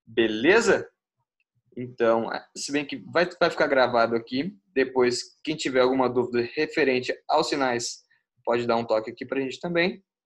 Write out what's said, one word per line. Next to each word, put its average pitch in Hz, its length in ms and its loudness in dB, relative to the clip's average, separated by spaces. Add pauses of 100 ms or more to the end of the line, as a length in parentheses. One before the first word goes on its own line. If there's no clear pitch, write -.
Beleza? 120 840 2 (880)
Então, 117 560 0
é, - 140 -8 (100)
se - 160 -8
bem 143 140 -2
que 139 120 -10 (140)
vai, 170 160 2 (100)
vai 170 120 2
ficar 160 180 0
gravado 117 480 2
aqui. 131 420 -4 (160)
Depois, 127 720 0
quem 151 140 -6
tiver 131 240 0
alguma 127 280 2
dúvida 120 460 0
referente 139 580 0 (140)
aos 156 220 0
sinais, 127 540 -2 (420)
pode 120 200 0
dar 117 120 2
um 117 80 -2
toque 110 260 -2
aqui 131 140 -12
pra 131 160 -4
gente 127 180 -8
também. 175 420 -2 (240)